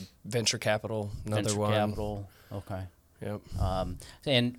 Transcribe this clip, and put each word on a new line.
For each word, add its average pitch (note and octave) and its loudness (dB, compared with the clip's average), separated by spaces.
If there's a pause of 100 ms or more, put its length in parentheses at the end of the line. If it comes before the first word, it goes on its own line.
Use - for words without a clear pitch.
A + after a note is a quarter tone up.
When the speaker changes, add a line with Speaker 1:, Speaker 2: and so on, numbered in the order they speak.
(260)
Speaker 1:
venture A2+ 2
capital, G#2+ 0 (160)
another G#2+ 2
Speaker 2:
Venture G#2 2
Speaker 1:
one. G#2 4
Speaker 2:
capital, G#2 0 (240)
okay. G2 -8 (400)
Speaker 1:
Yep. G#2 -6 (180)
Speaker 2:
Um, F#2 0 (260)
and, B2 4